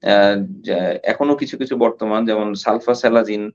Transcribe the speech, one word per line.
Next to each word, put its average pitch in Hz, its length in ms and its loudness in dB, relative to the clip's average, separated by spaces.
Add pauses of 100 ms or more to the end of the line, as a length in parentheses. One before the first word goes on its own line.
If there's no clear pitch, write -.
আহ, 101 420 4 (160)
যা-, 90 420 -2
এখনো 143 340 0
কিছু 143 220 -6
কিছু 131 180 -4
বর্তমান, 113 480 0
যেমন 107 300 0
সালফাস্যালাজিন 113 1000 0